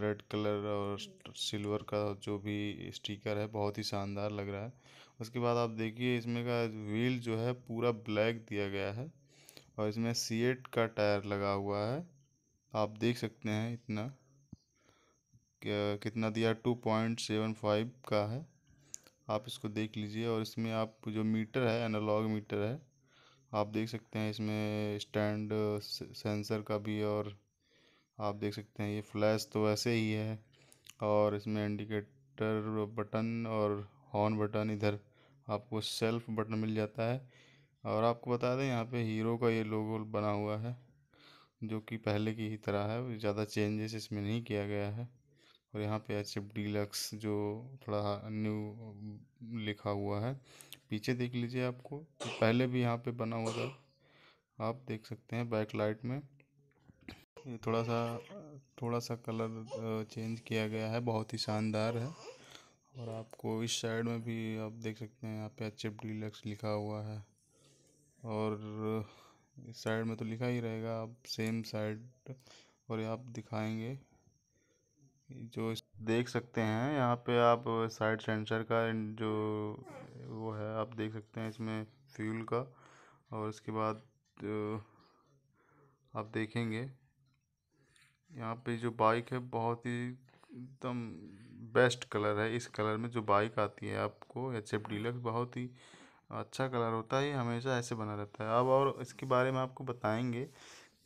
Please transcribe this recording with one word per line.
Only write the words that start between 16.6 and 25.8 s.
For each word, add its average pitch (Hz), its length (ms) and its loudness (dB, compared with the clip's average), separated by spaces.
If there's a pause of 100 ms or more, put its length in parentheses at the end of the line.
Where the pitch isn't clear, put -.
पॉइंट 113 460 2
सेवन 110 320 2
फ़ाइव 107 380 4 (180)
का 104 240 2
है, 151 140 -6 (840)
आप 107 180 2
इसको - 200 -6
देख 107 280 -2
लीजिए। 107 300 -2
और 113 160 2
इसमें 113 300 -2
आप 110 240 0 (120)
जो 110 160 0
मीटर 110 360 2
है, 117 240 4
एनालॉग 107 400 4
मीटर 107 320 0
है, 107 260 0 (720)
आप 104 120 4
देख 110 220 0
सकते 113 300 -6
हैं 107 120 2
इसमें 107 680 0
स्टैंड 107 520 0 (300)